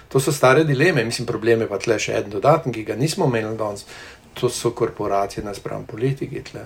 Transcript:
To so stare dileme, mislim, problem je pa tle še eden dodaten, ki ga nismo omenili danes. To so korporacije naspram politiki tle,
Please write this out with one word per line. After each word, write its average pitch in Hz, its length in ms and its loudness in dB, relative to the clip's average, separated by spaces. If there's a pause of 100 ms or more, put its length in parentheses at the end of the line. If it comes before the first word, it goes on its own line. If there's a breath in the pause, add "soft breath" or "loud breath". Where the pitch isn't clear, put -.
To - 140 2
so 156 120 0
stare 139 320 6
dileme, 147 400 4
mislim, 117 240 -4
problem 113 340 2
je 104 60 -2
pa 101 100 -4
tle 107 220 0
še - 140 -4
eden 107 180 -4
dodaten, 135 400 2
ki 113 140 -6
ga 107 100 -6
nismo 160 300 0
omenili 113 320 0
danes. 104 260 -6 (480 loud breath)
To - 160 -2
so 120 240 -2
korporacije 101 720 -2
naspram 101 400 -8
politiki 127 580 -4
tle, - 240 -14